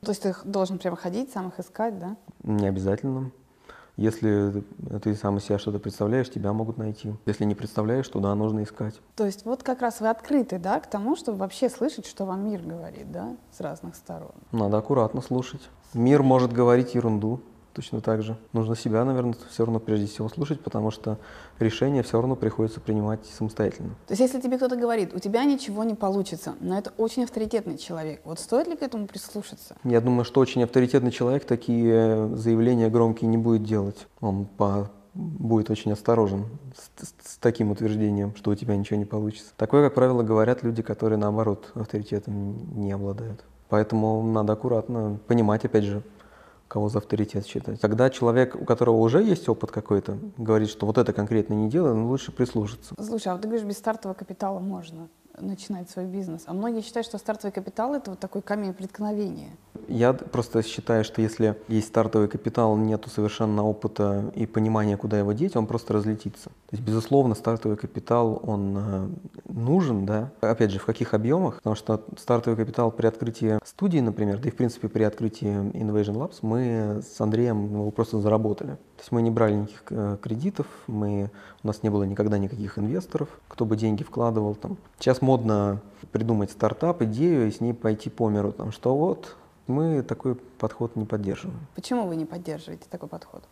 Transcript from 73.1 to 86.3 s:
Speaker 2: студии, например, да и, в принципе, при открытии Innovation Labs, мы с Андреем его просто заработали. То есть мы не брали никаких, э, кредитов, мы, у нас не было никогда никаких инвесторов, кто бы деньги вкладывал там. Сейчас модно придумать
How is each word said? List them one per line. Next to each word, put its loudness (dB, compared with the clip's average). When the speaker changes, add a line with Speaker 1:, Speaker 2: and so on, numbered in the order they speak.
Speaker 2:
студии, 0
например, 0
да -2
и, -8
в -12
принципе, 0
при 2
открытии 0
Innovation 0
Labs, -6
мы 0
с -8
Андреем 0
его -2
просто -2
заработали. 2
То -16
есть -10
мы 2
не 4
брали 4
никаких, -4
э, -2
кредитов, -4
мы, -2
у -2
нас -4
не 2
было 4
никогда 2
никаких -4
инвесторов, -2
кто -2
бы 2
деньги 2
вкладывал 0
там. -8
Сейчас 2
модно 4
придумать 0